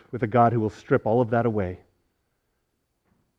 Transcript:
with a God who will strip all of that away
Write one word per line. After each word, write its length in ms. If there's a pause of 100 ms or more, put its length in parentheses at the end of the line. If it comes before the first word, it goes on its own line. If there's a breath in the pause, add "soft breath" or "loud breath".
(120)
with 120
a 40
God 260
who 60
will 120
strip 340
all 160
of 100
that 140
away 360 (1600)